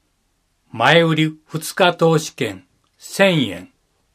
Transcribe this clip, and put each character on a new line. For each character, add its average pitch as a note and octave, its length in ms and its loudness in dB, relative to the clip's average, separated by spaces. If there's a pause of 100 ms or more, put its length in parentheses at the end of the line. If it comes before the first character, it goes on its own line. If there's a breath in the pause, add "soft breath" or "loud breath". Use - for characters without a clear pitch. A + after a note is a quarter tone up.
(720)
前 C#3 320 2
売 D#3+ 140 0
り D#3 300 -2
二 - 280 -12
日 F3 200 2
投 E3 240 2
資 D#3 160 -10
券 G2+ 320 -10 (320)
千 E3+ 500 0
円。 F2+ 240 -14 (420)